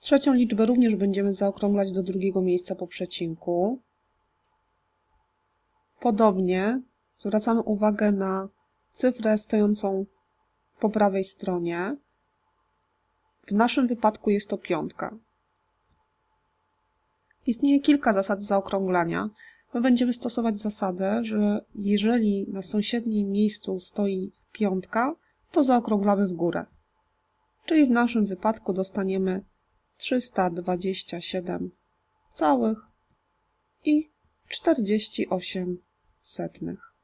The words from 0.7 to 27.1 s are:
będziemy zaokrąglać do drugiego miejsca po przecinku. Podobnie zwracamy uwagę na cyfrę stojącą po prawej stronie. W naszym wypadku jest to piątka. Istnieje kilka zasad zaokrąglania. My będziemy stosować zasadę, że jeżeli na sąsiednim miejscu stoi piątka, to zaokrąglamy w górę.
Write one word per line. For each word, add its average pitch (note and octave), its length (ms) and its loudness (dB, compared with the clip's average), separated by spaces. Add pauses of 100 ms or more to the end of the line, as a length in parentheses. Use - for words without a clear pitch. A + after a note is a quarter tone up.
będziemy G3 380 0
zaokrąglać G3+ 580 0
do F#3 100 -2
drugiego F#3+ 400 -2
miejsca F3+ 320 0
po F#3 120 -10
przecinku. F3 960 -4 (2250)
Podobnie G3+ 840 2 (320)
zwracamy G#3+ 480 0
uwagę G#3+ 500 2
na F#3+ 360 -2 (440)
cyfrę A3 460 0
stojącą G#3 680 0 (760)
po A3 100 2
prawej G3+ 340 2
stronie. F3+ 720 -4 (1500)
W - 60 -6
naszym A#3+ 340 2
wypadku A3 440 0
jest G#3 180 0
to G3 100 -6
piątka. - 600 -6 (2250)
Istnieje C#4 340 2
kilka C#4+ 320 4
zasad G3 300 0
zaokrąglania. F#3+ 880 0 (440)
My A#3+ 60 -2
będziemy B3 340 2
stosować A3+ 440 -4
zasadę, G3 680 -2
że G#3 400 0 (100)
jeżeli G3+ 720 2
na G3 140 -6
sąsiednim G#3+ 680 -2
miejscu G3+ 500 0
stoi G3 520 -4 (200)
piątka, G#3+ 600 -2 (360)
to D4+ 140 4
zaokrąglamy G#3+ 640 2
w F3+ 60 -2
górę. E3+ 340 -2 (1000)